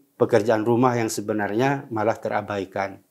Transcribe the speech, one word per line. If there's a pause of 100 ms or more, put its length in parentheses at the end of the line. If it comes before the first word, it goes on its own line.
(200)
pekerjaan
rumah
yang
sebenarnya
malah
terabaikan. (100)